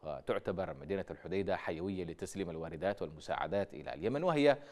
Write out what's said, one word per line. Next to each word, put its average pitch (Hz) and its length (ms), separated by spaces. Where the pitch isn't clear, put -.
وتعتبر 87 800
مدينة 90 300
الحديدة 92 460
حيوية 90 480
لتسليم 87 460
الواردات 82 520
والمساعدات 80 720
إلى 62 200
اليمن، 117 300
وهي 143 340